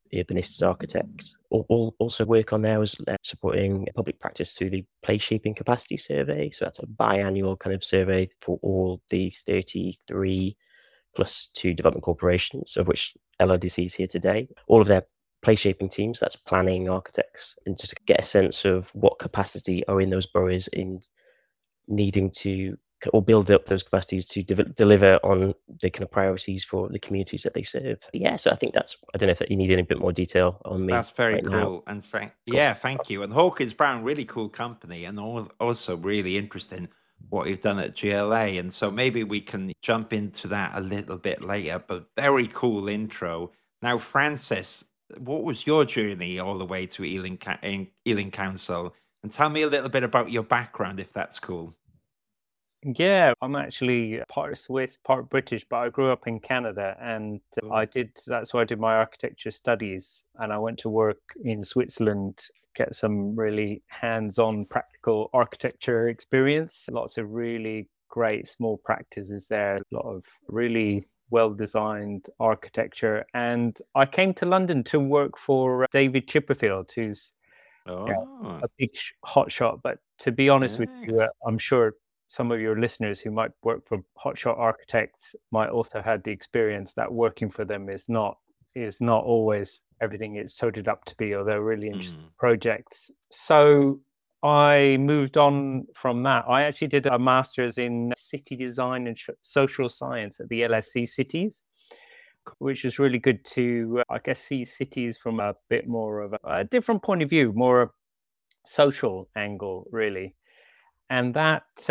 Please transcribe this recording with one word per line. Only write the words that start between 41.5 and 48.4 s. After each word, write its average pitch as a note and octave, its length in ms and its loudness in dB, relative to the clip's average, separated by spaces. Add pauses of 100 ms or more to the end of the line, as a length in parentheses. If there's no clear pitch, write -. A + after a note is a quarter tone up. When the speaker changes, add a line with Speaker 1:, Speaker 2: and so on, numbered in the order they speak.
Speaker 2:
but F2+ 220 -10 (100)
very C3+ 300 4
cool G#2+ 400 -2
intro. F#2 640 -6 (300)
Now, A#2+ 160 0
Francis, C#3 880 -2 (320)
what C3+ 260 -6
was A#2+ 240 -6
your D3+ 180 6
journey F#2 540 -4
all F#2+ 180 -4
the F#2 80 -6
way F#2 220 -6
to - 160 -10
Ealing F#2 340 -6
Ca-, - 240 -8
in G2 260 -6 (200)
Ealing G2+ 240 -2
Council? F#2 640 -6 (260)